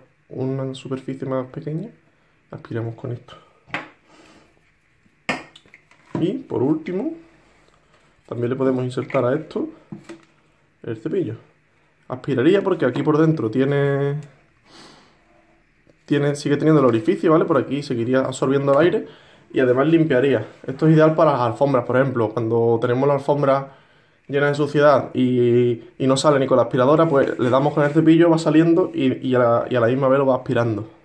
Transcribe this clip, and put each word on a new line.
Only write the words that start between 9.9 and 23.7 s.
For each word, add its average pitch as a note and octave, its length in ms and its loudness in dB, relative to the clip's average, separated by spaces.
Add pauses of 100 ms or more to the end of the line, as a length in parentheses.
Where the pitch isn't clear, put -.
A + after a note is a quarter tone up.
el A2+ 140 -10
cepillo. D#3+ 380 -6 (720)
Aspiraría C#3+ 540 0
porque F3+ 240 -2
aquí C3 180 -2
por D3+ 140 0
dentro D#3 340 0
tiene, C#3 680 -2 (1800)
tiene, C#3+ 300 0
sigue C#3+ 200 -2
teniendo D#3 240 4
el C3 80 4
orificio, D#3+ 440 0
¿vale? E3+ 120 4
Por D#3+ 140 0
aquí C3 260 -4
seguiría B2+ 380 -2
absorbiendo C#3 520 -2
el C#3 60 4
aire E3+ 280 0 (440)
y - 80 -4
además B2+ 280 2
limpiaría. C#3 600 0 (180)
Esto D3 220 -2
es D#3+ 80 6
ideal D#3 180 6
para D#3 200 2
las B2 80 -2
alfombras, B2 420 0
por B2 140 -2
ejemplo. B2+ 320 0
Cuando A#2 520 0
tenemos B2 240 0
la C#3+ 100 2
alfombra C#3 600 -2 (520)